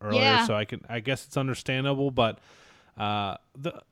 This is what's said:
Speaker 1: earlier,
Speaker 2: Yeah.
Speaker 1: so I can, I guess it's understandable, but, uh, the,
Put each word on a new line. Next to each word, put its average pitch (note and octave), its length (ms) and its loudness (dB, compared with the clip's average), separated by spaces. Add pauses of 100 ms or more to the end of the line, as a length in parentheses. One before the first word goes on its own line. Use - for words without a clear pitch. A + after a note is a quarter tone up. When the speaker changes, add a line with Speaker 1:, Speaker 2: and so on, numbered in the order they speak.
Speaker 1:
earlier, G#2+ 200 2
Speaker 2:
Yeah. B3+ 240 4
Speaker 1:
so A3+ 100 2
I G#2+ 100 0
can, - 220 -8
I A#2+ 120 -6
guess B2+ 260 -4
it's - 100 -20
understandable, C3+ 760 0
but, A#2 280 2 (580)
uh, G#2 400 -2 (180)
the, D#3 260 -8 (100)